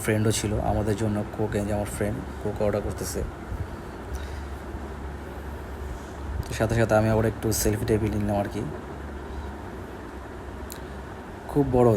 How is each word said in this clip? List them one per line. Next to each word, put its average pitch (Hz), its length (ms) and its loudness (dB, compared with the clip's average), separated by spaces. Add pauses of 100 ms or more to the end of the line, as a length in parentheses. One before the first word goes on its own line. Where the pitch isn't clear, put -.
ফ্রেন্ডও 107 360 6
ছিল, 104 120 2 (200)
আমাদের 107 300 2
জন্য 104 160 2 (180)
কোক 107 240 2
এনেছে, 101 180 0
আমার 104 180 0
ফ্রেন্ড 104 220 0 (240)
কোক 104 140 -2 (100)
অর্ডার 104 220 4
করতেছে। 101 320 -4 (3250)
তো - 140 -4
সাথে 113 200 4
সাথে 110 200 6
আমি 110 140 6
আবার 110 180 6
একটু - 160 -2 (140)
সেলফি 107 280 2
টেলফি 107 240 4
নিলাম 104 300 2
আর - 100 -4
কি। 104 80 -2 (3000)
খুব 143 140 4 (100)
বড় 123 220 10